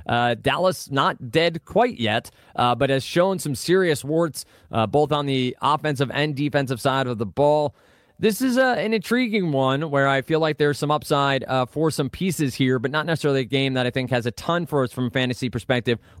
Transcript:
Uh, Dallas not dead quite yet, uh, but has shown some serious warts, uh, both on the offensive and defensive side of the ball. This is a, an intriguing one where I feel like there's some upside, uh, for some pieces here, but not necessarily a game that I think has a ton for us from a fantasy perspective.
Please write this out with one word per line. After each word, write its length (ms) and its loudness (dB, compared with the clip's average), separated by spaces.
Uh, 260 2
Dallas 560 -2
not 400 0
dead 360 0
quite 340 0
yet, 320 0
uh, 180 2
but 160 2
has 140 0
shown 340 0
some 160 -6
serious 500 0
warts, 420 -2
uh, 160 2
both 240 2
on 160 0
the 340 0
offensive 540 0
and 200 0
defensive 460 -2
side 240 0
of 140 -4
the 80 -4
ball. 480 0
This 240 0
is 160 2
a, 120 4
an 220 -2
intriguing 600 0
one 400 0
where 160 2
I 160 2
feel 160 0
like 180 0
there's 220 2
some 100 0
upside, 540 0
uh, 240 0
for 240 -2
some 180 -2
pieces 460 -2
here, 240 2
but 100 -2
not 160 0
necessarily 360 0
a 40 -6
game 300 0
that 100 0
I 60 -2
think 180 -4
has 160 0
a 60 -2
ton 340 -2
for 180 0
us 80 -4
from 140 -4
a 60 -4
fantasy 400 -2
perspective. 480 0